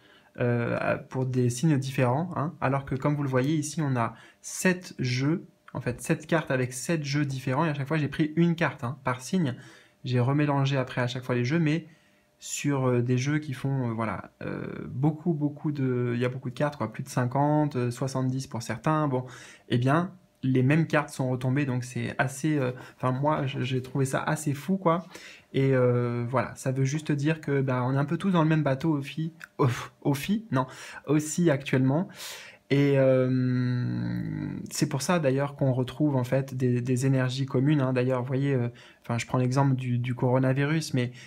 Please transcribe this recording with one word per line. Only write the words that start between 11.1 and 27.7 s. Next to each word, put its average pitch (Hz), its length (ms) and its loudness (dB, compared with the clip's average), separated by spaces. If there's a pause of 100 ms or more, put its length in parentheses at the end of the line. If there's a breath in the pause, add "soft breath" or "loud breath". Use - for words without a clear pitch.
fois 127 120 -2
les 123 100 0
jeux, 156 140 0
mais 160 280 0 (500 loud breath)
sur, 139 480 -2
euh, 123 160 4
des 123 160 2
jeux 147 220 0
qui 151 140 -6
font, 131 360 -2
euh, 113 40 -2
voilà, 110 380 -4 (120)
euh, 95 240 -6 (200)
beaucoup, 151 460 0
beaucoup 147 380 -2
de, 123 440 0
il 120 40 -2
y 123 60 0
a 123 40 2
beaucoup 131 200 -6
de 120 60 -10
cartes, 147 200 0
quoi, 110 160 -4
plus - 100 -10
de - 80 -10
cinquante, 147 680 2
euh, 123 160 0
soixante-dix 131 540 -2
pour 113 160 -8
certains, 156 460 0
bon, 127 180 0 (440 loud breath)
eh 127 80 2
bien, 147 340 2 (320)
les 131 180 4
mêmes 151 240 4
cartes 147 240 0
sont 131 200 -2
retombées, 131 360 0
donc 123 200 -4
c'est 120 340 -6
assez, 151 400 0
euh, 123 120 0 (260 loud breath)
enfin, 127 160 0
moi, 147 340 0
je, 131 140 -4
j'ai 127 200 -2
trouvé 135 240 0
ça 143 160 -2
assez 151 320 -2
fou, 190 240 -2
quoi, 170 280 0 (480 loud breath)
et, 135 200 4
euh, 120 560 2
voilà, 123 260 -2
ça 135 180 -4
veut 135 100 0
juste 156 280 -2
dire 151 280 0
que, 139 220 0
ben, 127 200 0